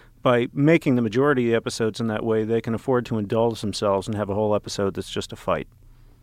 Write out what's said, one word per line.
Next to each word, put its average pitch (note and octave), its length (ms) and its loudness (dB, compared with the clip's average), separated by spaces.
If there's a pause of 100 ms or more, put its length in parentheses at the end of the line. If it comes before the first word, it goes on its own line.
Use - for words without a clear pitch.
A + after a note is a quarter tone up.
(220)
by B2 320 2
making D3 420 4
the A#2+ 60 2
majority B2+ 420 2
of A#2 60 2
the A#2 60 4
episodes A2+ 440 -2
in A#2 80 -2
that G#2+ 160 -2
way, A2 180 0
they A2+ 200 0
can A2+ 120 -4
afford B2 320 0
to A2+ 120 -4
indulge A2+ 420 0
themselves G2 480 0
and A2 80 -4
have G2+ 140 -2
a G2 40 -2
whole G#2 200 2
episode G2 400 -2
that's - 160 -8
just - 200 -8
a A2+ 60 -12
fight. E2 320 -4 (540)